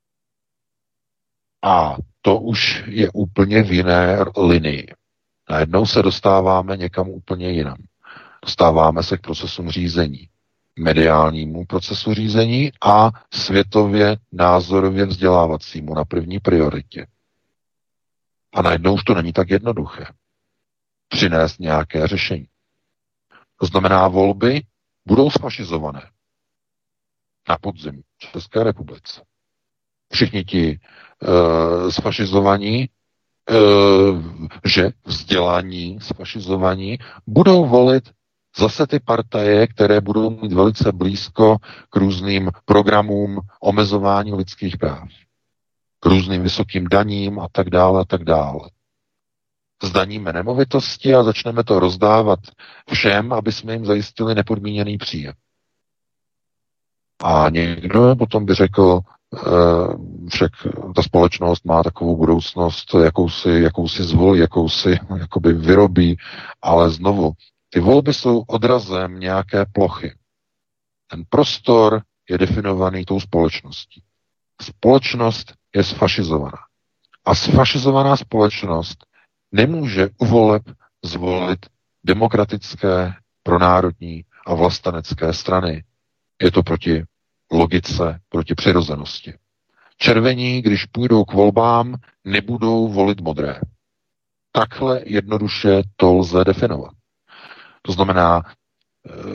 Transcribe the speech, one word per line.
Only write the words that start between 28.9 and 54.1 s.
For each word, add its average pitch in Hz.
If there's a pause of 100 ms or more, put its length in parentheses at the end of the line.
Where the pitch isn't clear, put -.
Všichni 101
ti, 82 (420)
eh, 85
sfašizovaní, 101
eh, - (1080)
že 92 (140)
vzdělaní 90
sfašizovaní 95 (280)
budou 175
volit 127 (460)
zase 110
ty 147
partaje, 110
které 104
budou 107
mít 110
velice 104
blízko 101 (340)
k -
různým 95 (140)
programům 104 (200)
omezování 101
lidských 95
práv, 76 (920)
k -
různým 92
vysokým 90
daním 101
a 85
tak 90
dále 92
a 90
tak 87
dále. 76 (1120)
Zdaníme 95
nemovitosti 127
a 127
začneme 113
to 104
rozdávat 101 (540)
všem, 104
aby 110
jsme 110
jim 113
zajistili 107